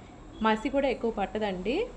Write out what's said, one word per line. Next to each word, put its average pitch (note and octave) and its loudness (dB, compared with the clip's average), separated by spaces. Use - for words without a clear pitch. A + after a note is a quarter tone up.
మసి A3 4
కూడా C#4 4
ఎక్కువ A3+ 0
పట్టదండి. G#3+ 0